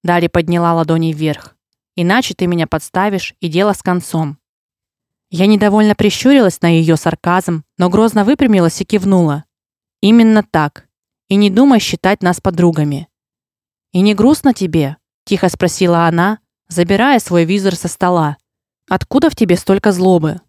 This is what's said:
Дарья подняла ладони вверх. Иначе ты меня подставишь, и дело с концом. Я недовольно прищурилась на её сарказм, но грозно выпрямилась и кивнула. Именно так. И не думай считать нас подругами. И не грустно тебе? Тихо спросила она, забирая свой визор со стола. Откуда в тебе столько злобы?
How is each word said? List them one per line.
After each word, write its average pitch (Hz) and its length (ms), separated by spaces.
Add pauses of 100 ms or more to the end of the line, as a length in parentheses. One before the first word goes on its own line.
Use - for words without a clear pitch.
Дарья 170 260
подняла 170 440
ладони 165 400
вверх. 151 420 (400)
Иначе 185 380
ты 180 140
меня 170 180
подставишь, 185 760
и 180 60
дело 190 260
с - 100
концом. 165 560 (920)
Я 180 160
недовольно 208 480
прищурилась 233 680
на 170 140
её 165 200
сарказм, 175 680 (140)
но 180 140
грозно 214 340
выпрямилась 208 560
и 185 40
кивнула. 180 600 (560)
Именно 220 400
так. - 460 (420)
И 190 60
не 202 160
думай 254 280
считать - 440
нас 180 180
подругами. 160 680 (880)
И 180 60
не 208 120
грустно 247 400
тебе? 156 440 (260)
Тихо 190 240
спросила 170 580
она, 170 340 (280)
забирая 196 520
свой 170 260
визор 190 320
со - 100
стола. 170 480 (540)
Откуда 254 400
в - 80
тебе 180 180
столько 196 380
злобы? 175 560